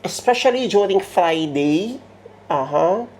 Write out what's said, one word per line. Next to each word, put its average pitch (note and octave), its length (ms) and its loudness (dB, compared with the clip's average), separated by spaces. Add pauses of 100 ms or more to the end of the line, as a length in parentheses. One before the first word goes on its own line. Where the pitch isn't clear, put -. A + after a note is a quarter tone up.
especially B3 640 0
during G3 320 2
Friday. E3 960 0 (560)
Aha. E3 560 0 (120)